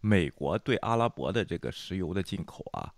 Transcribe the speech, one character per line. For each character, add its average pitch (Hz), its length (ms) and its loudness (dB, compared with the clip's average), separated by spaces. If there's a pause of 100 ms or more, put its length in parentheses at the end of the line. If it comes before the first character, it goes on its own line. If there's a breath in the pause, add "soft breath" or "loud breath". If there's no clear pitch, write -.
美 95 280 6
国 73 280 -2
对 120 200 0
阿 113 180 0
拉 117 120 4
伯 71 240 -2
的 104 140 2
这 85 120 -4
个 65 140 -4
石 - 260 -8
油 87 160 -2
的 95 100 0
进 98 220 -6
口 - 280 -14
啊 50 240 -8